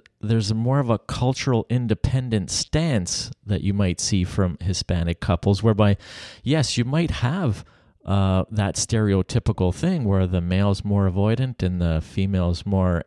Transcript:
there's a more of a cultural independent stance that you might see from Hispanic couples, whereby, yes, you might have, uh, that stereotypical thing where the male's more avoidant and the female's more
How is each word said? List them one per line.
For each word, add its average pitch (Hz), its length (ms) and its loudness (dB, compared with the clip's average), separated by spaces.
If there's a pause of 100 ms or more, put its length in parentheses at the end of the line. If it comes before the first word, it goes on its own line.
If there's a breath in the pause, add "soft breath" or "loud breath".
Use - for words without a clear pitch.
(200)
there's 107 300 0
a 110 60 0
more 123 240 2
of 123 100 0
a 110 80 2
cultural 127 720 -2
independent 120 800 0
stance 127 800 -2 (160)
that 104 160 0
you 101 100 0
might 98 280 0
see 95 240 0
from 90 360 -2
Hispanic 85 600 -2
couples, 101 420 0
whereby, 104 340 4 (460 loud breath)
yes, 147 340 0
you 120 80 0
might 151 260 0
have, 131 540 -2 (400 soft breath)
uh, 95 460 2
that 101 240 -2
stereotypical 98 1000 0
thing 170 300 -2
where 98 220 2
the 90 160 0
male's 95 420 0
more 101 240 2
avoidant 113 540 0
and 90 180 0
the 82 240 0
female's 92 640 -2
more 92 400 2